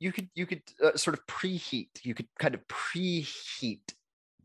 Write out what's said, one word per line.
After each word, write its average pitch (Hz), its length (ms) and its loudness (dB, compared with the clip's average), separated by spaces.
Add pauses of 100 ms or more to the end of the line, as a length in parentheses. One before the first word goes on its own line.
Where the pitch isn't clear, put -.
you 180 120 0
could, 185 220 -6
you 175 100 -2
could, 165 180 -6 (200)
uh, 151 140 8
sort - 200 2
of - 100 -14
preheat. - 800 -4
You 123 100 -2
could - 140 -6 (100)
kind - 160 4
of - 120 -10
preheat - 1300 -2 (500)